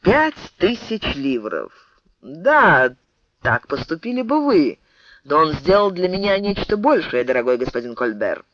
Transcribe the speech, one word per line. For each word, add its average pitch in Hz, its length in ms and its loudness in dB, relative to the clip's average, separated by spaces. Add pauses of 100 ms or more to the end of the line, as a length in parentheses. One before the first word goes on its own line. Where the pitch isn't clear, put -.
пять 302 340 4 (220)
тысяч 220 580 -2
ливров. 110 560 -4 (500)
Да, 165 720 2 (500)
так 120 240 -2
поступили 170 560 -6
бы 285 200 0
вы. 180 360 2 (440)
Но 143 140 0
он 156 160 4
сделал 190 380 2
для 180 180 -2
меня 196 300 -2
нечто 202 380 -4
большее, 208 460 0
дорогой 123 340 0
господин 123 380 -6
Кольбер. 107 480 -4 (100)